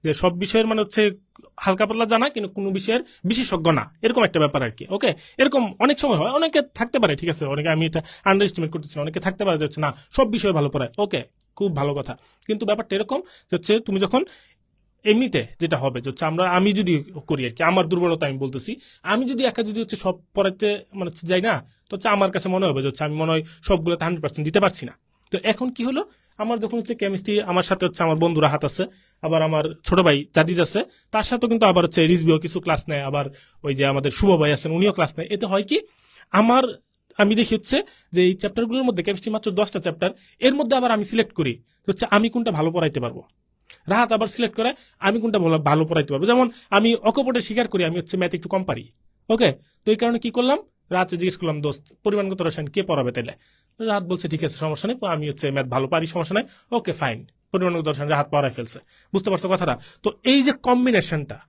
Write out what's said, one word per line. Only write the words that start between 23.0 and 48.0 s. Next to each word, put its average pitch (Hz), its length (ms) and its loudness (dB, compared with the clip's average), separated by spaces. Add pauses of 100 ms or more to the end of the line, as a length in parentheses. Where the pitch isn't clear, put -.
আমি 151 120 -4
মনে 160 160 0
হয় 160 120 0 (200)
সবগুলোতে 165 420 0
হান্ড্রেড 170 160 -2
পার্সেন্ট 156 260 -4
দিতে 160 120 2
পারছি 190 260 0
না। - 120 -14 (340)
তো 190 120 -2
এখন 220 260 0
কি 247 140 -6
হলো, 269 260 -4 (280)
আমার 226 220 -2
যখন 226 180 -4
হচ্ছে 233 180 -4
কেমিস্ট্রি, 196 460 -2
আমার 180 220 0
সাথে 185 220 -2
হচ্ছে - 180 -2
আমার 160 120 2
বন্ধু 160 260 2
রাহাত 151 240 2
আছে, - 200 -2 (360)
আবার 160 200 0
আমার 156 220 0 (200)
ছোট 180 160 2
ভাই 147 260 4 (100)
জাদিদ 165 240 4
আছে, 185 240 0 (280)
তার 214 120 0
সাথেও 240 260 -2
কিন্তু 226 160 4
আবার 180 180 6
হচ্ছে 165 240 4
রিজভিও 160 320 4
কিছু 165 200 -6
ক্লাস 160 300 -2
নেয়, 147 120 -4
আবার 139 240 -4 (380)
ওই 143 100 -2
যে 135 120 2
আমাদের 139 260 0
শুভ 196 300 4
ভাই 147 120 4
আছেন 156 180 -2
উনিও 185 200 2
ক্লাস 170 260 -2
নেয়। 160 140 -8
এতে 208 140 -2
হয় 196 180 0
কি, 302 180 0 (500)
আমার, 233 320 4 (540)
আমি 208 180 4
দেখি 220 200 2
হচ্ছে 262 280 -2 (280)
যে 180 120 4
এই 180 100 4
চ্যাপ্টারগুলোর 226 500 -4
মধ্যে 190 200 0
কেমিস্ট্রি 202 280 -4
মাত্র 214 200 -4
দশটা 196 280 -2
চ্যাপ্টার, 175 300 -2 (300)
এর 254 160 4
মধ্যে 269 220 2
আবার 247 140 2
আমি 214 120 0
সিলেক্ট 220 300 -2
করি 131 300 -4 (240)
হচ্ছে 190 220 -2
আমি 214 200 4
কোনটা 226 220 -2
ভালো 160 200 0
পড়াইতে 160 280 -2
পারবো, 120 240 -8 (640)
রাহাত 220 240 2
আবার 220 160 0
সিলেক্ট 226 280 -4
করে 247 180 0 (260)
আমি 214 200 2
কোনটা 214 200 0
ভালো, 165 180 2
ভালো 151 280 2
পড়াইতে 156 280 -2
পারবো। 147 120 0
যেমন 240 240 4 (200)
আমি 220 260 4
অকপটে 240 460 0
স্বীকার 233 260 -2
করি 180 180 0
আমি 165 120 -2
হচ্ছে 170 200 -4